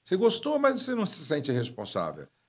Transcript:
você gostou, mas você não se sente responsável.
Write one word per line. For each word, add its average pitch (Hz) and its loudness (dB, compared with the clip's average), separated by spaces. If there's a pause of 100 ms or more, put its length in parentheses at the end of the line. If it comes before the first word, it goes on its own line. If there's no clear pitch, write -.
você 185 0
gostou, 233 4
mas 269 2
você 254 -4
não 226 0
se 160 -4
sente 139 0
responsável. 98 -4 (220)